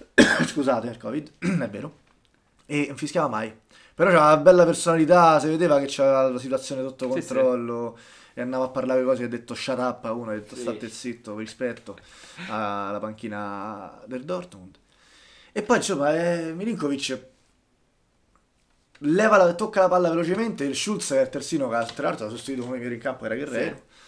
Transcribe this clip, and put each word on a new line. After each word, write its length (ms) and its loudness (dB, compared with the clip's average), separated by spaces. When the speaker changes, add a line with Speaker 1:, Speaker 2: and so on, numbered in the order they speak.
Speaker 1:
<coughs> 320 4
scusate 420 -2
il 100 -10
covid, 420 -10
<clears throat> 220 -2
è 80 -4
vero, 280 -12
e 240 -2
non 80 -12
fischiava 300 -2
mai, 260 -4
però 160 4
c'era 140 8
una 120 8
bella 280 10
personalità, 760 6
si 80 -2
vedeva 320 4
che 60 -2
c'era 440 2
la 100 -4
situazione 420 -6
sotto 320 -6
Speaker 2:
Sì, 80 -2
sì. 120 -10
Speaker 1:
controllo, 640 -2
e 60 -10
andava 240 -4
a 40 -6
parlare 340 0
cose, 200 0
ha 40 -6
detto 280 -10
"shut 220 -4
up" 280 -4
a 60 -6
uno, 200 -8
ha 20 -4
detto 220 -12
Speaker 2:
Sì. 60 -12
Speaker 1:
"state 280 -8
zitto", 460 -12
vi 80 -10
rispetto, 520 -10
alla 500 -6
panchina 1080 -10
del 160 -10
Dortmund. 540 -12
E 100 -6
poi 160 2
insomma, 380 0
eh, 380 -2
Milinkovic 680 -4
leva 320 4
la, 160 6
tocca 280 -2
la 80 6
palla 200 2
velocemente, 540 -2
il 120 -4
Schulz 380 -4
è 80 4
il 80 0
terzino 400 -4
che 240 -2
tra 160 -6
l'altro 180 -8
ha 20 -8
sostituito 360 -8
come 120 -8
migliore 180 -8
in 60 -12
campo, 240 -8
era 100 -4
Guerrero. 400 -6
Speaker 2:
Sì. 60 -20